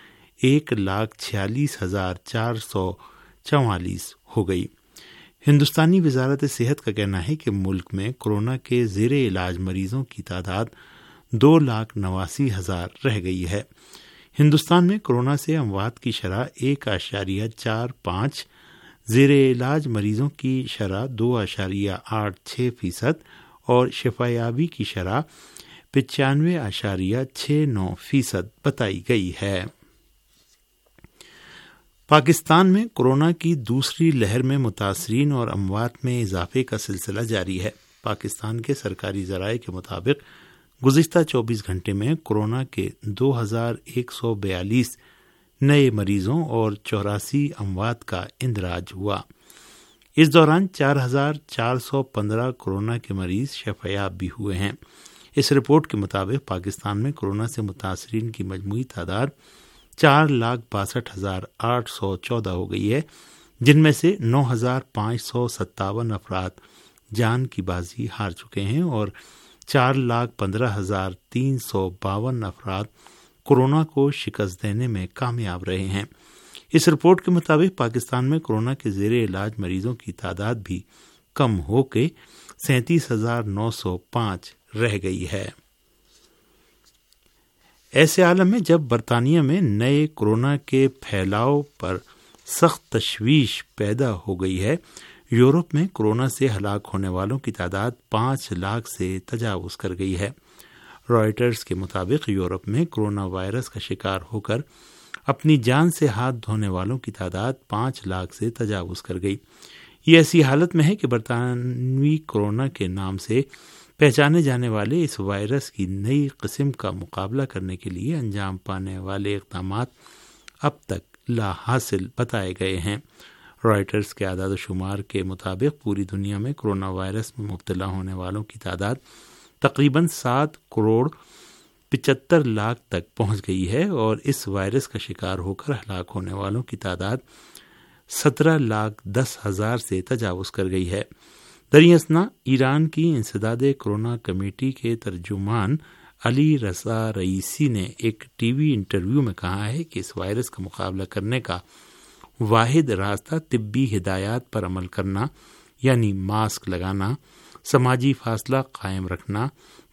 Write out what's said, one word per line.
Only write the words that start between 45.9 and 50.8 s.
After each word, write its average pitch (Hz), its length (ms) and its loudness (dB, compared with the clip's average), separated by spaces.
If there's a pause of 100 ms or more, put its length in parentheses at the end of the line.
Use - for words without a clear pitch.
اور 113 280 0 (120)
چوراسی 104 640 -2 (100)
اموات 101 480 -4
کا 90 180 -6 (160)
اندراج 92 440 -4 (120)
ہوا۔ 98 240 -2 (1000)
اس 151 160 6
دوران 165 400 6
چار 143 220 2 (100)